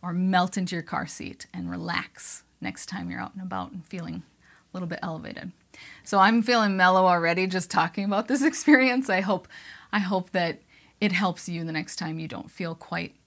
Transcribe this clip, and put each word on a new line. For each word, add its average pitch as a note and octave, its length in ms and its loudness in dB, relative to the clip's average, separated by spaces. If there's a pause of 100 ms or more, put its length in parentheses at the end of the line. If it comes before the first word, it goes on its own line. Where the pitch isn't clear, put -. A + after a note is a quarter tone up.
or F3 120 -6
melt F#3 420 2
into F3+ 200 -4
your E3 60 -6
car D3 240 -6
seat - 460 -12
and F3+ 180 -10
relax - 760 -6 (160)
next - 260 -10
time F3 240 -10
you're F3 100 -8
out - 140 -10
and F#3+ 80 -12
about F#3 300 -8
and E3+ 120 -14
feeling E3+ 380 -12 (200)
a - 340 -20
little F3+ 120 -8
bit E3+ 140 -8
elevated. E3+ 500 -10 (520)
So G3+ 160 2
I'm A3 220 6
feeling A3 340 2
mellow F#3 280 6
already F3 420 4
just F#3 240 -2
talking E3+ 340 0
about G3+ 240 0
this C4 140 2
<laughs> - 0 -
experience. C4 680 4
I F#3 100 2
hope, G#3+ 260 -2 (460)
I G#3 60 2
hope F#3 320 -2
that F3 320 -2 (400)
it G3+ 100 2
helps F3+ 380 -2
you E3+ 140 -6
the E3 80 -6
next D#3 240 -6
time D#3+ 220 -6
you D#3+ 100 -8
don't - 220 -12
feel E3 240 -8
quite - 400 -10 (120)